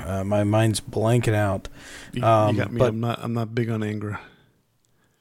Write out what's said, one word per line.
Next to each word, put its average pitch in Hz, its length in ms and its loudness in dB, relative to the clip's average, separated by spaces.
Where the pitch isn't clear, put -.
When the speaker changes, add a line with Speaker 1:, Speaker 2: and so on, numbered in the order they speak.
Speaker 1:
Uh, 95 200 -4
my 104 200 2
mind's 107 360 2
blanking 113 540 2
out. 101 340 -2
Speaker 2:
You, 123 100 -4
you 110 40 2
Speaker 1:
Um, 110 300 6
Speaker 2:
got 120 160 -2
me. 120 60 -4
Speaker 1:
but, 127 100 4
Speaker 2:
I'm 113 120 -2
not, 117 220 -2
I'm 117 120 -4
not 113 200 -4
big 117 160 0
on 110 100 -2
Angra. 107 380 -6